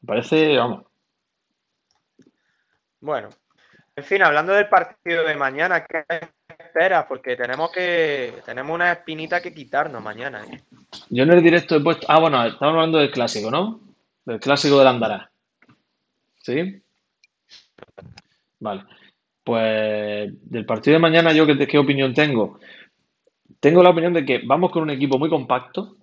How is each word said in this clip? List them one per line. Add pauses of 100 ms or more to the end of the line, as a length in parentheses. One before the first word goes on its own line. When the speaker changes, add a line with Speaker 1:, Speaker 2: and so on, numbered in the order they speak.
Speaker 1:
Me
parece,
vamos. (2250)
Speaker 2:
Bueno. (680)
En
fin,
hablando
del
partido
de
mañana,
¿qué (540)
esperas?
Porque
tenemos
que, (100)
tenemos
una
espinita
que
quitarnos
mañana,
¿eh? (480)
Speaker 1:
Yo
en
el
directo
he
puesto,
ah,
bueno,
estamos
hablando
del
clásico,
¿no? (460)
Del
clásico
del
Andará. (1120)
¿Sí? (1800)
Vale. (580)
Pues (120)
del
partido
de
mañana,
yo
qué,
qué
opinión
tengo. (1000)
Tengo
la
opinión
de
que
vamos
con
un
equipo
muy
compacto